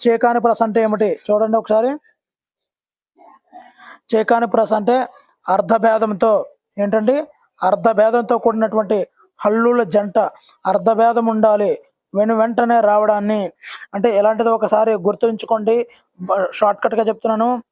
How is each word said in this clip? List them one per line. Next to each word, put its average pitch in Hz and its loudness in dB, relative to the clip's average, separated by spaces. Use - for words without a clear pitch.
చేకానుప్రాస 233 0
అంటే 220 -2
ఏమిటి 214 0
చూడండి 214 0
ఒకసారి. 220 0
చేకానుప్రాస 220 0
అంటే 214 0
అర్ధభేదంతో, 214 0
ఏంటండి, 214 0
అర్ధభేదంతో 220 0
కూడినటువంటి 220 0
హల్లుల 233 2
జంట. 202 -2
అర్ధభేదం 220 2
ఉండాలి 214 2
వెను 214 0
వెంటనే 233 2
రావడాన్ని. 208 2
అంటే 202 -2
ఎలాంటిదో 220 0
ఒకసారి 220 0
గుర్తుంచుకోండి, 220 -2
బ-, 185 -4
షార్ట్ 202 0
కట్ 226 0
గా 226 2
చెప్తున్నాను. 220 -2